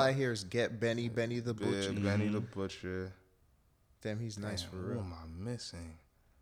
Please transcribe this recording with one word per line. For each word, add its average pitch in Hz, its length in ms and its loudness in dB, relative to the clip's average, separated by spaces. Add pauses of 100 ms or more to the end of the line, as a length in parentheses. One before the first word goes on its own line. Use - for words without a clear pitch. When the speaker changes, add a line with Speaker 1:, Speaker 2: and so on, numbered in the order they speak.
Speaker 1:
I 131 60 6
hear 135 200 2
is 101 120 -2
"Get 113 340 2
Benny, 117 300 2
Benny 117 320 0
the 117 140 -2
Speaker 2:
Yeah, 101 120 -2
Speaker 1:
Butcher." 98 280 2
Speaker 2:
Benny 101 340 4
the 104 140 2
Speaker 3:
Mm-hmm. 98 180 -6
Speaker 2:
Butcher. 92 520 -4 (920)
Speaker 1:
Damn, 110 180 -2
he's 107 180 -4
nice 101 240 -4
Speaker 2:
Damn, 85 80 -8
Speaker 1:
for 90 60 -10
Speaker 2:
who 92 60 -6 (100)
Speaker 1:
real. 120 80 -2
Speaker 2:
am 92 140 -4
I 82 120 -12
missing? 85 720 -8 (440)